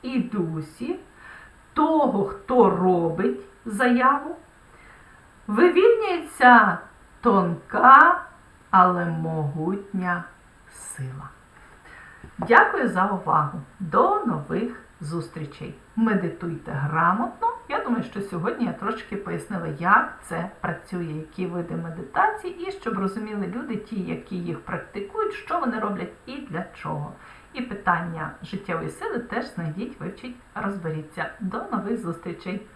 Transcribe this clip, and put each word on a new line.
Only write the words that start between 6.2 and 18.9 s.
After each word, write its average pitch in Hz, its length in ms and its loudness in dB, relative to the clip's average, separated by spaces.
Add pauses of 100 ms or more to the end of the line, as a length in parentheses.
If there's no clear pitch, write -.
тонка, 247 1000 6 (500)
але 180 340 6
могутня 165 1200 -4 (480)
сила. - 580 -12 (1080)
Дякую 254 520 4
за 180 160 2
увагу! 160 560 0 (180)
До 381 460 2
нових 180 580 -4 (180)
зустрічей. 156 760 -8 (200)
Медитуйте 175 760 -2
грамотно. 165 760 0 (220)
Я - 140 -2
думаю, 233 200 -2
що - 180 -8
сьогодні 196 440 -4
я 175 80 -4
трошки - 440 -6